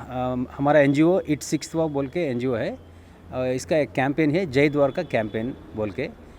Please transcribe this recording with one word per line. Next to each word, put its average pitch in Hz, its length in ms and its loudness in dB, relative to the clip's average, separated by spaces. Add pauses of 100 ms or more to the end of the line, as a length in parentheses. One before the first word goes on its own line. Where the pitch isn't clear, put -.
अम, 127 420 -4
हमारा 147 280 4
एनजीओ 156 420 4
It 151 160 -2
Sixth - 380 -6
Wow 160 140 0
बोल 139 180 -2
के 156 120 -6
एनजीओ 131 340 -2
है। 160 240 -2 (540)
अ, 127 140 -4
इसका 131 320 0
एक 143 140 2
कैंपेन 143 400 0
है, 185 140 0
जय 143 240 4
द्वारका 139 340 0
कैंपेन 113 520 -2 (200)
बोल 107 160 -4
के। 135 180 -6 (300)